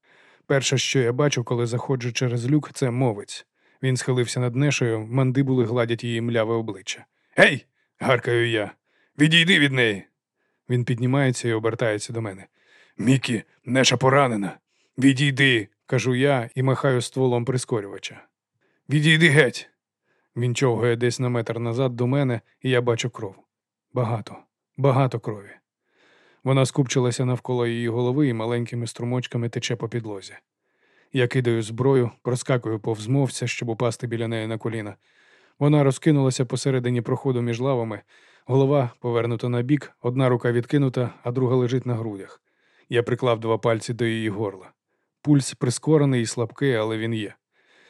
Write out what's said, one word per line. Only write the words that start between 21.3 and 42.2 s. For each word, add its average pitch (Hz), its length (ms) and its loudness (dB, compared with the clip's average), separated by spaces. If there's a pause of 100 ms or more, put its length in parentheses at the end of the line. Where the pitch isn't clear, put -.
назад 120 380 -2
до 123 100 0
мене, 131 340 0 (200)
і 131 100 -4
я 123 100 4
бачу 120 300 -2
кров. 98 240 -12 (580)
Багато, 117 440 -4 (400)
багато 131 440 2
крові. 101 300 -12 (960)
Вона 135 220 4
скупчилася 127 580 0
навколо 123 420 -2
її 117 220 -2
голови 123 400 0
і 123 40 0
маленькими 117 540 -4
струмочками 120 640 -4
тече 117 280 -4
по 113 120 -6
підлозі. 107 460 -10 (800)
Я 123 160 2
кидаю 120 340 0
зброю, 117 480 2 (120)
проскакую 120 580 -2
повз 107 260 -6
мовця, 127 400 0
щоб 120 220 -6
упасти 117 380 -4
біля 113 220 -4
неї 113 180 -4
на 113 120 -6
коліна. 107 360 -8 (640)
Вона 147 260 4
розкинулася 135 600 2
посередині 123 580 -2
проходу 127 400 -2
між 117 180 -4
лавами, 117 400 -4 (460)
голова 135 440 2 (100)
повернута 120 480 0
на 120 140 0
бік, 135 380 -2
одна 127 280 0
рука 123 240 2
відкинута, 127 720 0
а 123 100 -4
друга 127 240 2
лежить 123 300 0
на 123 80 -2
грудях. 107 480 -8 (460)